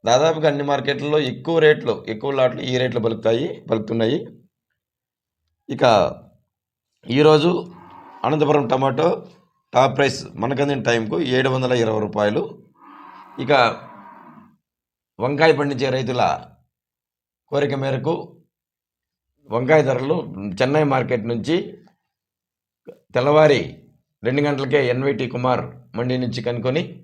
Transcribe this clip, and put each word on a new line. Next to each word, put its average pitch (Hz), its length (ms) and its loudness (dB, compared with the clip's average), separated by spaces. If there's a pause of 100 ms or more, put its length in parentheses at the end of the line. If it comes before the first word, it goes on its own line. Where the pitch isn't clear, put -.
దాదాపుగా 151 480 2
అన్ని 143 200 -4
మార్కెట్లలో 143 480 0 (120)
ఎక్కువ 165 280 -2
రేట్లు, 151 360 4 (200)
ఎక్కువ 135 160 -6 (100)
లాట్లు 127 200 0 (100)
ఈ 127 120 -2
రేట్లు 123 240 -2
పలుకుతాయి, 113 400 0 (220)
పలుకుతున్నాయి. 113 500 0 (1500)
ఇక 143 160 0 (1200)
ఈరోజు 151 440 6 (760)
అనంతపురం 147 440 2
టమాటో 135 380 0 (680)
టాప్ 131 240 4
ప్రైస్ 139 200 0 (240)
మనకందిన 139 460 -2
టైంకు 117 280 -2 (200)
ఏడు 131 180 2
వందల 127 280 0
ఇరవై 110 220 0
రూపాయలు. 104 380 0 (1040)
ఇక 123 80 -2 (1700)
వంకాయ 151 360 4
పండించే 139 360 -2
రైతుల 127 260 -2 (1300)
కోరిక 139 320 0
మేరకు 135 320 -2 (1300)
వంకాయ 131 400 2
ధరలు 131 280 -2 (440)
చెన్నై 143 220 2 (100)
మార్కెట్ 127 380 -2
నుంచి 120 260 -2 (1600)
తెల్లవారి 143 460 4 (640)
రెండు 135 240 0
గంటలకే 135 340 0 (140)
ఎన్వైటీ 131 400 -2
కుమార్ 123 280 -2 (320)
మండి 127 300 -2
నుంచి 120 240 -6
కనుక్కొని 127 360 -2 (180)